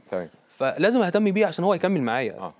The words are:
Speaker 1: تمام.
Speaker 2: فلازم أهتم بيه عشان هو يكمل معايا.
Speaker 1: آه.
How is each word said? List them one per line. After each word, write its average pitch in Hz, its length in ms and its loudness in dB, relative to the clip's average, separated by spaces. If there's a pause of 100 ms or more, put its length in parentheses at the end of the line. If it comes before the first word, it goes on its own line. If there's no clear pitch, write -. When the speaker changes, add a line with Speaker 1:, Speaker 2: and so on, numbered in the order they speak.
(100)
Speaker 1:
تمام. 90 180 -6 (300)
Speaker 2:
فلازم 190 440 2
أهتم 202 280 2
بيه 202 160 2
عشان 170 180 -4
هو 196 100 2
يكمل 180 280 0
معايا. 120 360 -2
Speaker 1:
آه. 87 220 -10